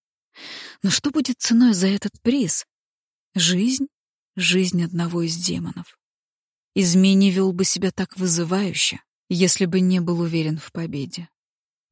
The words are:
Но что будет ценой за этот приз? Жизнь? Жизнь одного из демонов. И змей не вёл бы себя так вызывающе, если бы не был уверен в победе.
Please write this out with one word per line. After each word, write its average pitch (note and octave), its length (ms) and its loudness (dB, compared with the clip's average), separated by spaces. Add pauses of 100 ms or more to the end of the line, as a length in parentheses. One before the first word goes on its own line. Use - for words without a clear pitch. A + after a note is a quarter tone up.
(840)
Но G3 80 0
что C#4+ 200 0
будет C4 300 -2
ценой A#3 320 6
за F#3 140 2
этот G3+ 340 -2
приз? A#3+ 460 0 (680)
Жизнь? G3 520 0 (500)
Жизнь F3+ 480 0
одного E3+ 380 -4
из E3 160 -4
демонов. F3 600 -6 (760)
И G3 80 2
змей F#3 320 4
не G3 160 4
вёл F#3+ 240 0
бы F#3 100 0
себя F#3 260 0
так - 280 -6
вызывающе, F3 840 -2 (300)
если F3+ 340 2
бы F3+ 160 0
не F#3 200 2
был E3+ 200 -2
уверен D#3+ 380 -2
в - 140 -16
победе. E3 580 -10 (600)